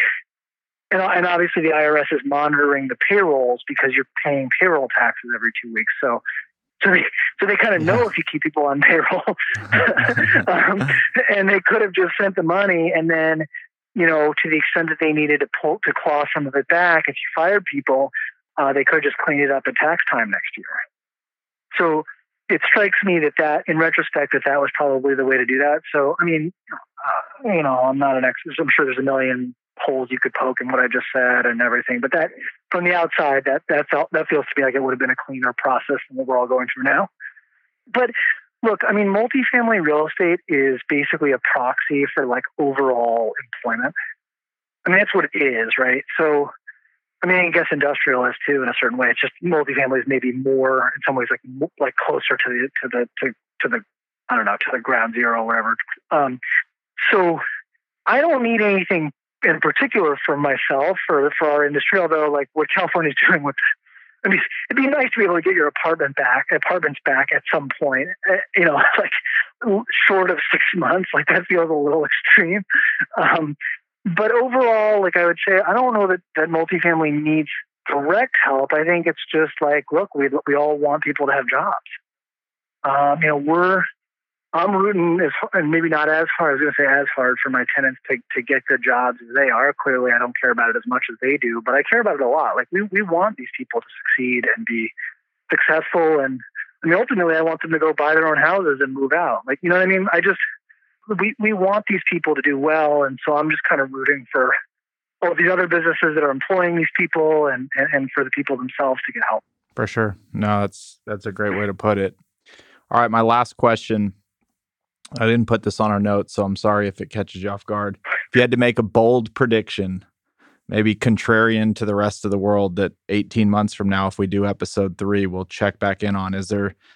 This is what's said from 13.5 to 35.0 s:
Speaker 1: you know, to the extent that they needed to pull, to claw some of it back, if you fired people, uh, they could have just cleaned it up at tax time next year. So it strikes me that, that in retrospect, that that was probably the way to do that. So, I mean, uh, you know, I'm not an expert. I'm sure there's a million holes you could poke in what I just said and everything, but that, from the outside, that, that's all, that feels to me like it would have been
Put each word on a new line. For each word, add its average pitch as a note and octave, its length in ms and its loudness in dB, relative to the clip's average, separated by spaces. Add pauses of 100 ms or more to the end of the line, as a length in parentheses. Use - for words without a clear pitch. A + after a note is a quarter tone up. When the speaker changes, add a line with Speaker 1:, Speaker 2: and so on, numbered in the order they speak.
Speaker 1:
you E3+ 120 2
know, D#3 260 2 (100)
to D#3+ 80 -2
the D#3 60 2
extent E3 340 0
that D#3 100 -4
they D#3 120 2
needed D3+ 280 2
to C#3 80 -2 (120)
pull, D3+ 240 -2
to - 80 -2
claw D3 320 0 (100)
some D3 120 -2
of C3+ 80 -6
it C#3 140 0
back, E3+ 400 2
if C#3+ 80 -6
you - 60 -10 (120)
fired F#3 300 2
people, C#3 460 0 (460)
uh, C#3 160 2
they C3+ 120 2
could D#3+ 120 2
have D3+ 80 2
just C#3 140 -2
cleaned D3 220 0
it C#3 100 2
up C3+ 160 0
at B2+ 100 -4
tax E3 340 0
time A2+ 200 -2
next - 260 -6
year. G2 100 -16 (1120)
So D#3+ 280 0 (440)
it F#3+ 180 0
strikes G3+ 380 2
me F3+ 160 2
that, D3 180 0
that D#3 280 0
in D#3+ 120 -2
retrospect, D#3+ 540 0
that C#3 140 0
that C#3+ 140 0
was F3 140 -2
probably C#3 400 0
the C3 100 -2
way C3 120 2
to B2 80 2
do C3 140 0
that. D3 220 2 (120)
So, D3 280 0
I D#3 40 2
mean, E3 280 -2 (200)
uh, - 840 -8
you D#3+ 80 2
know, C3+ 160 0
I'm C3 200 2
not C#3 180 2
an B2+ 80 -2
expert. C3 340 -4
I'm D#3 160 -2
sure D3+ 120 4
there's C3 120 -4
a C#3 40 -2
million C3 520 -2 (240)
holes C3 320 -2
you B2+ 100 -4
could B2+ 140 -2
poke C3 260 -2
in B2+ 80 -8
what B2+ 120 0
I B2+ 80 2
just B2 260 -4
said B2 320 2
and A#2+ 140 0
everything, A#2+ 400 0
but C3 120 -4
that, E3 180 0 (400)
from F3+ 140 -2
the F3+ 100 2
outside, D#3 500 0
that, C#3 240 0
that's D3 240 0
all, C#3+ 200 0
that D#3 160 0
feels D3 180 2
to - 140 -4
me C3+ 40 2
like C3 100 0
it C3+ 80 0
would C3 100 0
have B2+ 60 -4
been B2+ 120 0